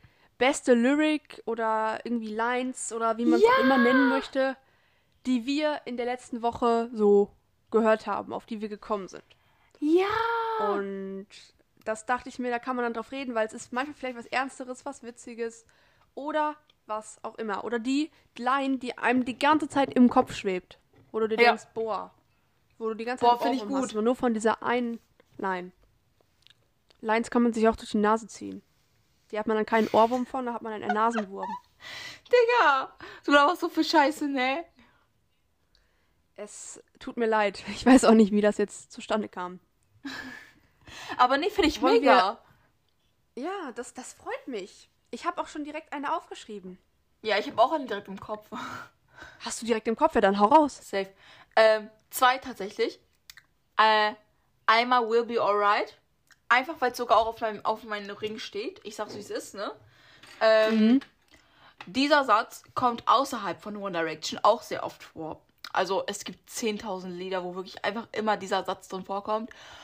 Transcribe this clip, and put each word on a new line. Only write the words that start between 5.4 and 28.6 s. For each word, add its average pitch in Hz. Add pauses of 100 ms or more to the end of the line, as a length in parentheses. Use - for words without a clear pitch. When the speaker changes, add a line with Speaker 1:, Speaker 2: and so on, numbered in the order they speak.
Speaker 1:
wir 294
in 247
der 240
letzten 247
Woche 233
so 202 (400)
gehört 220
haben, 202
auf -
die 220
wir 214
gekommen 202
sind. - (560)
Speaker 2:
Ja. 339 (640)
Speaker 1:
Und 196 (580)
das 220
dachte 247
ich -
mir, 247
da 240
kann 254
man 240
dann 233
drauf 226
reden, 269
weil 220
es 220
ist -
manchmal 277
vielleicht 254
was 226
Ernsteres, 254
was 285
Witziges 226 (480)
oder 302 (300)
was 214
auch 226
immer. 214
Oder 226
die 269 (280)
Line, 269
die 247
einem 247
die 240
ganze 294
Zeit 277
im 247
Kopf -
schwebt, - (320)
wo 220
du 220
dir 220
Speaker 2:
Ja. 240
Speaker 1:
denkst, 220
boah, 202 (680)
wo 220
du 220
die 220
ganze 247
Speaker 2:
Boah, 240
Speaker 1:
Zeit -
einen -
Speaker 2:
find 262
ich 226
Speaker 1:
Ohrwurm 208
hast, 247
Speaker 2:
gut. 214
Speaker 1:
aber 214
nur 247
von 247
dieser 220
einen 240 (380)
Line. 180 (1300)
Lines 226
kann 240
man 233
sich 220
auch 220
durch -
die 220
Nase 214
ziehen. 196 (680)